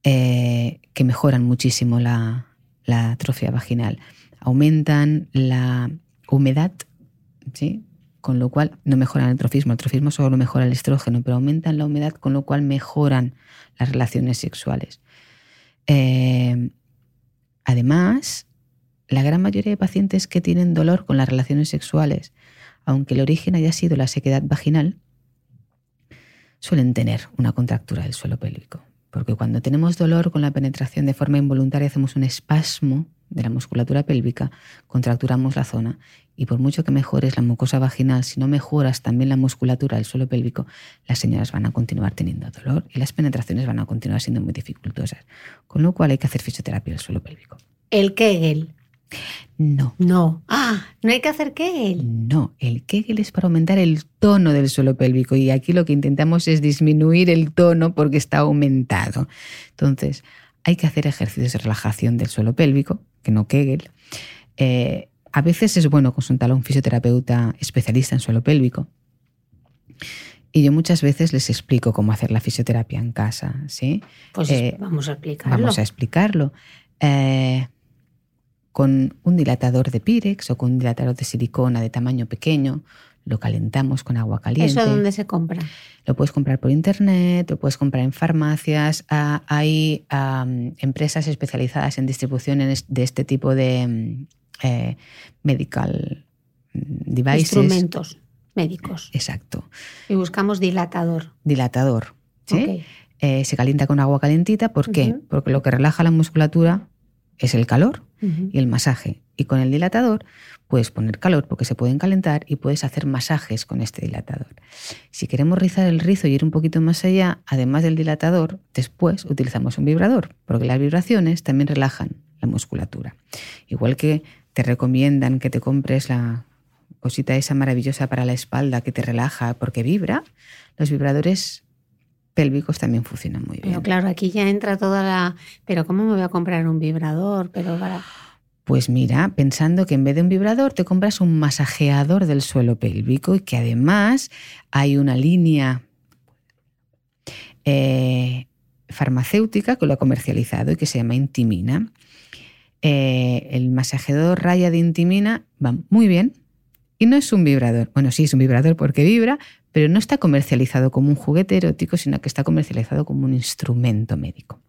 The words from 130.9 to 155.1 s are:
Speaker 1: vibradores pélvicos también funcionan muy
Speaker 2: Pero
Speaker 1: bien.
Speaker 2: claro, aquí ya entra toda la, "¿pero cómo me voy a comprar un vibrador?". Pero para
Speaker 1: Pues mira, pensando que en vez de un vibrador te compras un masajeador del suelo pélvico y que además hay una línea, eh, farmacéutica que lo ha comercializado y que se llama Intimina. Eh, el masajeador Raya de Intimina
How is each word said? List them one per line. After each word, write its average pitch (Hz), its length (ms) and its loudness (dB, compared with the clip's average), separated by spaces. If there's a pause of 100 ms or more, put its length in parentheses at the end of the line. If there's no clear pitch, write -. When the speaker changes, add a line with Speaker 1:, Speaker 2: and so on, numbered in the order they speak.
Speaker 1:
vibradores 143 720 -2 (720)
pélvicos 143 440 0
también 117 260 -2
funcionan - 420 -10
muy - 120 -12
Speaker 2:
Pero 190 120 -6
Speaker 1:
bien. 175 120 -2
Speaker 2:
claro, 185 260 0
aquí 180 220 -2
ya 202 180 0
entra 202 300 -2
toda 196 240 0
la, 180 340 0 (300)
"¿pero 170 200 0
cómo 190 180 0
me 220 80 2
voy 190 100 2
a 175 60 -2
comprar 170 400 -2
un 160 100 0
vibrador?". 160 720 -2
Pero 175 280 -6
para 185 240 -8 (640)
Speaker 1:
Pues 131 240 0
mira, 127 460 0
pensando 156 520 2
que 151 100 0
en 135 80 2
vez 139 100 2
de 170 80 2
un 180 60 4
vibrador 220 440 0
te 180 120 -2
compras 190 360 0
un 165 180 4
masajeador 147 880 2
del 143 160 2
suelo 120 360 0
pélvico 120 560 -2
y 196 60 2
que 127 160 -6
además 170 720 2 (400)
hay 139 260 2
una 139 200 2
línea, 143 640 2 (1800)
eh, 127 840 0 (420)
farmacéutica 208 880 0
que 156 100 0
lo 139 80 2
ha - 40 -2
comercializado 120 760 -2
y 170 40 0
que 151 100 -4
se - 120 -4
llama 117 160 -2
Intimina. 127 800 -2 (920)
Eh, 131 680 0
el 127 180 0
masajeador 143 720 0
Raya 180 280 2
de 170 80 2
Intimina 185 640 0 (200)